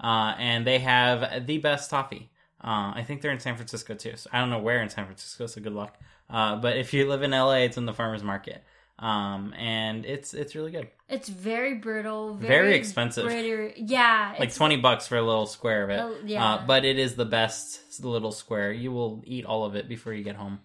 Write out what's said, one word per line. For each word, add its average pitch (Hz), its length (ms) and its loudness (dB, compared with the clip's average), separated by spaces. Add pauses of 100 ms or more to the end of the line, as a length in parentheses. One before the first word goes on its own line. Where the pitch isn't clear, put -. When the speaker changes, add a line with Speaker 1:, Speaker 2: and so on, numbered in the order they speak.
Speaker 1:
Uh, 110 380 2
and 117 260 0
they 127 140 4
have 123 680 4
the 151 120 -2
best 147 320 0
toffee. - 400 -4 (340)
Uh, 104 320 -2
I 117 100 -6
think 143 160 -8
they're 147 120 -2
in 127 80 -6
San 120 160 -4
Francisco, 117 360 -10
too. 110 220 -10
So - 160 -18
I 123 80 2
don't 123 120 0
know 117 80 -2
where 117 220 2
in 107 80 -4
San 104 160 -8
Francisco, 95 420 -12
so 110 120 -12
good 104 140 -8
luck. 104 240 -10 (320)
Uh, 110 260 0
but 120 220 0
if 127 160 -2
you 139 160 4
live 139 140 0
in 135 100 2
L 131 180 6
A, 127 140 6
it's 120 100 -2
in 120 100 -2
the 110 80 -4
farmer's 110 300 -4
market. 101 400 -6 (360)
Um, 104 580 -2
and 113 480 -4
it's, 139 280 -8
it's 143 220 -8
really 160 160 -6
good. 147 160 -8 (220)
Speaker 2:
It's - 180 -6
very 226 480 -4
brittle, 214 600 -6
Speaker 1:
Very 196 120 -6 (220)
Speaker 2:
very 190 80 8
Speaker 1:
expensive. 135 500 -2
Speaker 2:
bitter. 226 480 -2
Yeah, 226 640 2
Speaker 1:
Like, 131 80 2
Speaker 2:
it's - 80 -8
Speaker 1:
twenty 151 220 4
bucks 123 300 4
for 120 100 0
a 117 40 4
little 110 240 4
square 107 380 0
of 98 60 -2
it. 101 100 0
Speaker 2:
Oh, - 160 -4 (100)
yeah. 120 180 0 (100)
Speaker 1:
Uh, 107 120 -2
but 131 200 6
it 135 120 4
is 127 180 0
the 120 100 0
best - 760 -2
little 113 280 -2
square. 104 400 -2
You 120 220 -6
will 113 320 -2
eat 123 200 -8
all 110 200 0
of 101 100 -4
it 104 120 -4
before 113 260 -8
you 104 100 -6
get 101 120 -8
home, 101 300 -10